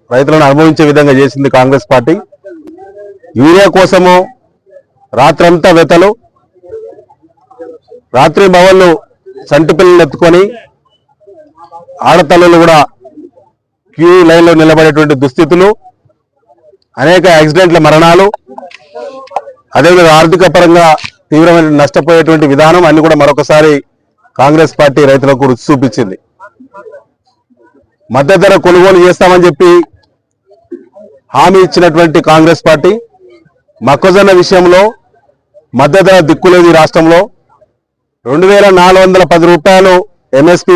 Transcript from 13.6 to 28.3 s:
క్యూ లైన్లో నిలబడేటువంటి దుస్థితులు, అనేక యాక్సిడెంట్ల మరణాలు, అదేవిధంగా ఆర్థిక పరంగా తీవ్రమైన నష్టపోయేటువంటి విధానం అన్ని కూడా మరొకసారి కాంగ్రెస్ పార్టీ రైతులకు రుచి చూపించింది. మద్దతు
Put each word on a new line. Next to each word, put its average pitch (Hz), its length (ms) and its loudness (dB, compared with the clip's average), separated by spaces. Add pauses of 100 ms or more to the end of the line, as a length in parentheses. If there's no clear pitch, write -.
క్యూ 175 160 2 (160)
లైన్లో 170 320 2
నిలబడేటువంటి 156 600 0
దుస్థితులు, 170 440 -2 (1300)
అనేక 165 220 0 (120)
యాక్సిడెంట్ల 160 520 0
మరణాలు, 170 380 2 (1500)
అదేవిధంగా 165 420 2
ఆర్థిక 165 360 0
పరంగా 170 320 2 (420)
తీవ్రమైన 165 380 0 (140)
నష్టపోయేటువంటి 156 680 0
విధానం 156 360 0
అన్ని 151 180 0
కూడా 160 160 0
మరొకసారి 151 500 0 (680)
కాంగ్రెస్ 151 400 0
పార్టీ 143 200 0 (100)
రైతులకు 135 400 -2
రుచి 123 180 -6
చూపించింది. 127 480 -4 (1900)
మద్దతు 139 320 -2